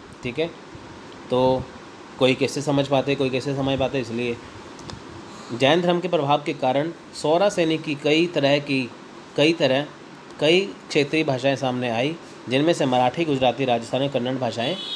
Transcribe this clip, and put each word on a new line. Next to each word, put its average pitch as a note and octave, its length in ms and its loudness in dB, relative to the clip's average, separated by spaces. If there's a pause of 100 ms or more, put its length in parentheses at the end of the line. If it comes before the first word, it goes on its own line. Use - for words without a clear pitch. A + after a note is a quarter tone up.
(240)
ठीक B2 160 -6
है। D#3+ 80 0 (840)
तो B2+ 340 4 (560)
कोई C3 140 6
कैसे C3+ 280 0
समझ C#3 260 2
पाते, C#3 280 2
कोई C3+ 140 0
कैसे C3 260 -2
समझ C3+ 240 0
पाते, C3 200 0
इसलिए A#2 360 -4 (1160)
जैन C3+ 280 4
धर्म F3 180 2
के F3 80 -4
प्रभाव D3 360 2
के D#3 120 -4
कारण C#3 360 0 (300)
सौरा F3 280 4
सैनिक D#3+ 320 0
की D#3 140 -4
कई D#3+ 320 4
तरह C#3+ 320 2
की, C#3 220 -2 (560)
कई D3+ 160 6
तरह, C#3+ 320 2 (540)
कई E3+ 220 6 (280)
क्षेत्रीय D3+ 340 2
भाषाएं C#3 320 2
सामने B2+ 340 -2
आई, B2+ 260 0 (340)
जिनमें D3 240 4
से D#3+ 120 0
मराठी, B2+ 400 2
गुजराती, C3 400 2
राजस्थानी, B2 440 0
कन्नड़ B2+ 260 0
भाषाएं B2 400 -2 (200)